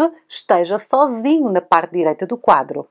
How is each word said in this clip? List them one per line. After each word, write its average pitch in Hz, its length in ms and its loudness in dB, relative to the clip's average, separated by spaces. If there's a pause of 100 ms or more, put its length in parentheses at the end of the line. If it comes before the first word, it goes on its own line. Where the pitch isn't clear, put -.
(300)
esteja 180 480 0
sozinho 262 720 0
na 180 100 0
parte 170 320 0
direita 165 340 -2
do 233 120 -8
quadro. 147 540 0